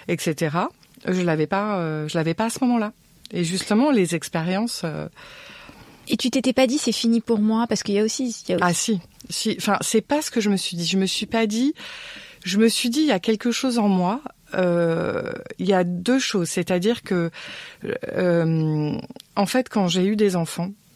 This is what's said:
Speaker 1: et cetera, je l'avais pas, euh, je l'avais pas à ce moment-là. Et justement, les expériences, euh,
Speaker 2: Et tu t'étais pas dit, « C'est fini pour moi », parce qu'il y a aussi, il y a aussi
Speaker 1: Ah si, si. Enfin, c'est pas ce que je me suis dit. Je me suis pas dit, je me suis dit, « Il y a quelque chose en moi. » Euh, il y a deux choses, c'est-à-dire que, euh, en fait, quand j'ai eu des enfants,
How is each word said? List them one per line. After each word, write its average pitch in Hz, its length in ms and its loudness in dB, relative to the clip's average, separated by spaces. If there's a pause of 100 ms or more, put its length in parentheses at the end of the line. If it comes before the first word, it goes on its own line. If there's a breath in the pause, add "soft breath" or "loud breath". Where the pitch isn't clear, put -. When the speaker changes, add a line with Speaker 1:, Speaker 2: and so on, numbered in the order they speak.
Speaker 1:
et 175 120 0
cetera, 170 500 -2 (380)
je 185 160 0
l'avais 156 240 2
pas, 202 320 -2
euh, 156 280 -4
je 156 80 -6
l'avais 160 200 0
pas 220 100 0
à 226 60 -2
ce - 100 -10
moment-là. 240 320 2 (380)
Et 180 120 -2
justement, 202 460 2
les 196 240 2
expériences, 180 720 -4
euh, 156 240 -6 (1040 loud breath)
Speaker 2:
Et - 60 0
tu 254 140 -2
t'étais 254 240 2
pas 262 140 4
dit, « 247 120 0
C'est - 120 0
fini 226 300 2
pour 226 180 0
moi », 220 300 2
parce 214 120 -2
qu'il 202 140 -2
y 202 40 4
a 214 40 2
aussi, 226 320 -4 (120)
il - 40 -4
y - 20 2
a 180 40 2
aussi - 60 2
Speaker 1:
Ah 175 120 4
si, 202 240 0 (320)
si. - 260 -2
Enfin, 196 240 0
c'est - 200 2
pas 294 200 0
ce - 80 -8
que 233 120 0
je 202 100 2
me 196 60 2
suis 180 200 -6
dit. 170 80 -4
Je 170 120 0
me 190 100 2
suis - 180 -4
pas 226 220 0
dit, 240 260 0 (720 loud breath)
je 185 160 0
me 226 80 8
suis 233 240 2
dit, « 254 100 0
Il 311 60 4
y 285 40 4
a 196 80 2
quelque 220 300 0
chose 240 300 0
en 208 80 4
moi. » 190 340 2 (320)
Euh, 175 800 0 (260)
il 185 60 -4
y 196 80 4
a 180 100 4
deux 180 360 0
choses, 190 300 0
c'est-à-dire 185 540 0
que, 170 260 0 (840 loud breath)
euh, 160 840 2 (400)
en 202 100 2
fait, 254 240 0
quand 196 180 2
j'ai 180 180 2
eu 208 100 2
des 208 200 4
enfants, 175 360 -2 (240)